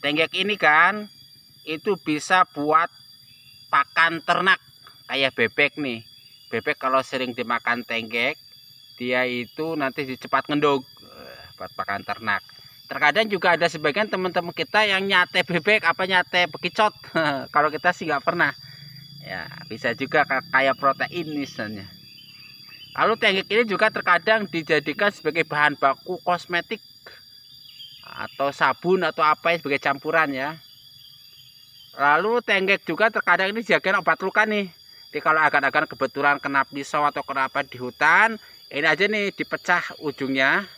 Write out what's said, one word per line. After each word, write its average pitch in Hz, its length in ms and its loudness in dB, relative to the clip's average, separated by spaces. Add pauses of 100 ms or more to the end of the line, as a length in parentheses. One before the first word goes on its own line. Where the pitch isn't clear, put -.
Tenggek 151 320 0
ini 190 240 -2
kan 175 480 4 (600)
itu 160 360 -4
bisa 180 560 0
buat 151 320 0 (800)
pakan 165 560 0
ternak 180 320 2 (480)
kayak 135 320 -2
bebek 135 400 0
nih. 123 240 -6 (480)
Bebek 120 320 -4
kalau 131 240 0
sering 127 320 -6
dimakan 120 480 -4
tenggek, 117 520 -4 (600)
dia 127 320 -2
itu 151 480 -6
nanti 135 400 -4
cepat - 320 -2
ngendog, 147 320 2 (240)
eh, - 400 -20 (120)
buat 90 200 -12
pakan 98 240 -6
ternak. 101 400 -6 (440)
Terkadang 147 440 2
juga 180 280 2
ada 170 80 2
sebagian 156 440 -2
teman-teman 180 440 -4
kita 208 320 0
yang 196 200 0
nyate 185 360 2
bebek 180 440 2
apa 165 200 0
nyate 180 440 2
bekicot. 208 440 0 (300)
<laughs> 139 300 -2
Kalau 151 200 4
kita 175 200 0
sih 185 120 -8
nggak 143 200 -2
pernah. 165 280 0 (720)
Ya, 92 240 -10 (160)
bisa 120 320 -4
juga 135 240 0
ka-, 131 320 0
kayak 135 240 4
protein 139 560 -2
misalnya. 110 560 -8 (1040)
Lalu 175 240 2
tenggek 190 320 0
ini 220 160 2
juga 214 240 2
terkadang 208 560 2
dijadikan 156 640 0
sebagai 160 400 -4
bahan 147 260 2
baku 170 460 -2
kosmetik 175 580 -4 (1300)
atau - 500 -6
sabun 175 480 2
atau 160 220 0
apa 156 260 2
ya, 170 80 0
sebagai 139 240 -2
campuran 151 480 0
ya. 139 240 -6 (1400)
Lalu 170 440 2
tenggek 196 440 0
juga 208 240 2
terkadang 190 400 0
ini 220 140 -6
dijadikan 190 340 2
obat 214 240 0
luka 214 240 2
nih. 202 240 -2 (400)
Jadi 151 80 -6
kalau 156 240 2
agan-agan 147 440 2
kebetulan 139 520 0
kena 139 280 -2
pisau 143 360 -4
atau 143 200 -2
kenapa 139 400 -4
di 123 160 -12
hutan, 165 560 2 (360)
ini 147 160 0
aja 160 200 2
nih 202 240 -2
dipecah - 720 -4
ujungnya. 139 640 0 (100)